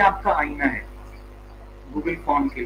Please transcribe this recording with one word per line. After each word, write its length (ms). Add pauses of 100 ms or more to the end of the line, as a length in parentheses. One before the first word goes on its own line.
आपका 320
आईना 240
है 200 (1080)
Google 300
Form 300
के 120